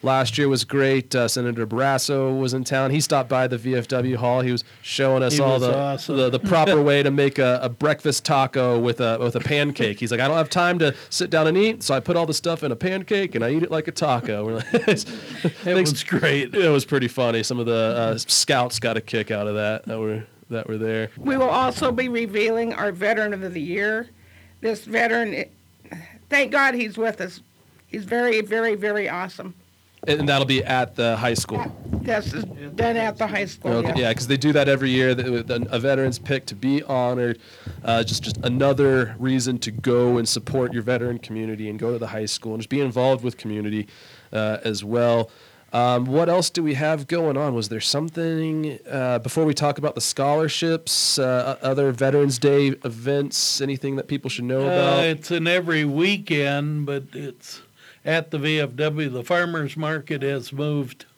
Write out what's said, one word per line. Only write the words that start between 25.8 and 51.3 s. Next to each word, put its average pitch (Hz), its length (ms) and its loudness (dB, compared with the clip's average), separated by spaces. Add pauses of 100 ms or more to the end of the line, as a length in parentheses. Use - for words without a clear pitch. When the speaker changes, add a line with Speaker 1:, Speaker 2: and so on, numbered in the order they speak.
Speaker 3:
thank 285 220 2
God 269 240 4
he's 214 240 -4
with 226 200 -2
us. 180 220 -8 (460)
He's 214 180 -10
very, 233 360 2
very, 220 340 0
very 208 340 -2
awesome. 180 460 -8 (520)
Speaker 1:
And 147 220 2
that'll 135 160 4
be 131 180 2
at 127 320 0
the 117 220 2
high 120 160 0
school. - 420 -4 (120)
Speaker 3:
This - 440 -2
is 214 120 -6 (320)
done 233 200 0
at 220 220 -2
the 226 80 0
high 202 200 -2
school, - 260 -6
Speaker 1:
Okay, 117 180 2
Speaker 3:
yeah. - 60 -2 (140)
Speaker 1:
yeah, 110 40 2
'cause 110 140 -4
they 139 100 2
do 147 160 2
that 139 160 4
every 135 220 2
year, 127 240 4
the, 123 260 -2
the, 117 300 -4
a 120 80 0
veteran's 135 400 0
pick 135 280 -4
to 107 80 -12
be 135 280 0
honored. 123 560 -2 (440)
Uh, 117 200 2
just, - 180 -4
just - 220 -6
another 131 760 2
reason 127 400 0
to 110 140 -6
go 120 480 2
and 113 100 0
support 123 440 -2
your 117 100 -4
veteran 120 340 -2
community 110 540 -8
and 107 80 -8
go 117 120 -2
to 120 60 -2
the 113 100 -6
high 107 180 -6
school 110 280 -6
and 113 80 -6
just 107 80 -12
be 139 120 0
involved 127 420 2
with 123 140 -4
community, 107 500 -4 (440)
uh, 107 320 -2
as 104 200 -4
well. 117 480 2 (420)
Um, 123 320 2
what 160 240 2
else 175 200 2
do 170 140 -4
we 147 120 0
have 151 320 -2
going 165 280 0
on? 143 180 0
Was 110 140 -2
there 110 140 -6
something, 160 960 -2 (100)
uh, 127 300 0
before 127 240 0
we 151 100 4
talk 147 240 0
about 143 180 -4
the 127 60 -8
scholarships, 156 1160 0
uh, 127 420 0